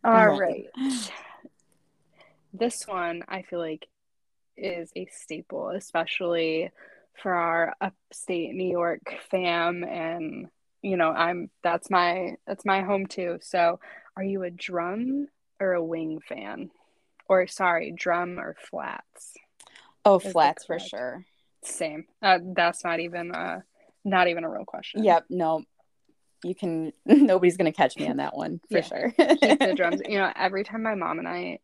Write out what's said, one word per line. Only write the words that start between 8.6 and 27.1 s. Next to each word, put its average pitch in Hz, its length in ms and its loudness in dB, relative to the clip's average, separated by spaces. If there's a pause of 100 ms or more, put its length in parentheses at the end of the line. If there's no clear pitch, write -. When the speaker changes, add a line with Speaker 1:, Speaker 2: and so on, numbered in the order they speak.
Speaker 1:
York 175 320 -2 (280)
fam. 175 540 0
And, 165 640 -8 (340)
you 190 160 -2
know, 160 140 4
I'm, 170 380 -2 (140)
that's 170 260 -2
my, 180 460 2 (100)
that's 196 200 -10
my 196 160 2
home 196 240 -2
too. 175 360 -6
So, 175 380 0 (380)
are 190 60 -6
you 196 200 -4
a 175 80 -6
drum 202 760 -4 (320)
or 190 140 0
a 175 100 0
wing 160 440 -6
fan? 107 420 -12 (600)
Or, 185 180 4
sorry, 170 480 -2
drum 175 440 -2
or - 180 -12 (120)
flats? - 640 -12 (680)
Speaker 2:
Oh, 202 140 8
Speaker 1:
Is 180 60 0
the 196 80 -8
Speaker 2:
flats 156 340 2
for 165 100 -4
Speaker 1:
correct 165 140 -10
Speaker 2:
sure. 127 360 -10 (380)
Speaker 1:
Same. 175 420 -8 (160)
Uh, 185 180 6 (140)
that's 175 300 0
not 165 160 -2
even 175 340 -8
a, 170 300 -6 (400)
not 185 240 4
even 170 160 -2
a 160 60 -4
real 123 160 -8
question. - 400 -8
Speaker 2:
Yep. 170 240 6
No. 160 340 0 (800)
You 180 120 -4
can, 160 440 -4
<laughs> - 60 -20
nobody's 185 500 8